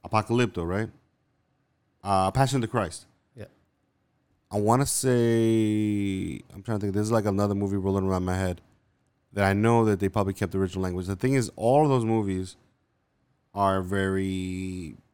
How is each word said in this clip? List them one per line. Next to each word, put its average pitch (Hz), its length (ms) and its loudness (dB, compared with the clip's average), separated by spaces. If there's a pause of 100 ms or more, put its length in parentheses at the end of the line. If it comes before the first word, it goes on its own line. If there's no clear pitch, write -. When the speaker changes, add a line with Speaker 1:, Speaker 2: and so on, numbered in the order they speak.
Speaker 1:
Apocalypto, 107 600 0
right? 101 220 -4 (1120)
Uh, 95 280 2
Passion 131 260 2
of 127 40 0
the 113 60 -4
Christ. 104 380 -4 (300)
Speaker 2:
Yeah. 110 100 -18 (1040)
Speaker 1:
I 104 60 -4
wanna 113 280 2
say, 107 1600 0 (120)
I'm 98 100 -16
trying 107 160 -4
to - 20 -4
think, 101 120 -4
there's, 107 180 -2
like, 113 140 2
another 101 300 0
movie 101 220 -2
rolling 95 280 0
around 92 200 0
my 95 100 -2
head 92 260 -4 (720)
that 98 120 0
I 98 80 4
know 113 320 4
that 101 140 2
they 98 100 0
probably 98 240 0
kept 95 200 -4
the 98 40 -4
original 92 260 -2
language. 90 240 -4
The 98 80 -4
thing 127 180 -2
is, 127 220 0
all 135 280 4
of 151 60 2
those 131 160 2
movies 98 500 -2 (960)
are 98 280 2
very 92 1120 -4 (180)